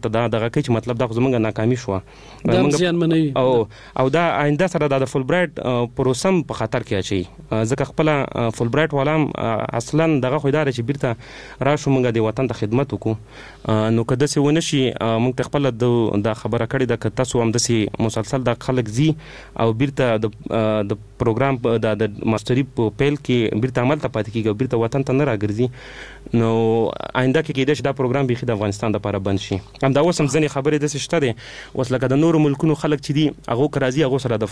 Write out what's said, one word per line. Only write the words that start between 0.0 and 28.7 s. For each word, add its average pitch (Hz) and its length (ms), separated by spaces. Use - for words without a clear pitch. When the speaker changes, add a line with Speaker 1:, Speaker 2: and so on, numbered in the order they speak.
Speaker 1:
ته 113 40
دا 113 180
دغه 113 220
کوي 143 140
چې - 60
مطلب 117 280
دا 123 100
خو 110 60
زموږ 123 340
ناکامي 113 280
شوه. 98 260
Speaker 2:
دا 117 160
هم 143 80
Speaker 1:
موږ 143 60
Speaker 2:
زیانمنوي. 165 520
Speaker 1:
او، 127 300
او 131 100
دا 165 200
آینده 147 220
سره 151 200
دا 135 120
د 135 60
فول 135 180
برایټ، 165 420
آه، 120 320
پروسه 131 320
هم 180 140
په 113 100
خطر 110 280
کې - 120
اچوي. 92 320
آه، 110 120
ځکه 135 200
خپله، 156 280
آه، 127 380
فول 117 180
برایټ 151 260
والا 143 220
هم، 151 200
آه، 110 440
اصلاً 151 420
دغه 127 220
خو 139 60
دا 151 140
دی 139 80
چې 123 160
بیرته 135 280
راشو 143 300
موږ 127 240
دې - 20
وطن 110 300
ته 113 60
خدمت 117 400
وکړو. 110 220
آه، 110 240
نو 113 140
که 127 120
داسې 143 220
ونه 147 220
شي، 147 220
آه، 113 280
موږ 127 160
ته 131 80
خپله 139 280
د، - 20
دا 107 100
خبره 113 320
کړې 135 260
ده، 117 40
که 110 140
تاسو 127 340
همداسې 113 640
مسلسل 113 360
دا 120 160
خلک 127 380
ځي 151 160
او 113 140
بیرته 131 440
د، 110 80
آه، 107 320
د 101 140
پروګرام 120 440
په، 117 140
دا 110 160
د 107 180
ماسټري 123 300
په 110 220
پیل 143 180
کې 117 480
بیرته 127 180
عمل 139 180
ته 135 80
پاتې 110 260
کېږي 110 140
او 107 60
بیرته 123 240
وطن 117 260
ته 135 100
نه 139 180
راګرځي، 104 360
نو 113 180
آینده 131 280
کې 156 160
کېدای 135 160
شي 127 100
دا 139 80
پروګرام 135 360
بیخي 123 180
د 120 60
افغانستان 104 400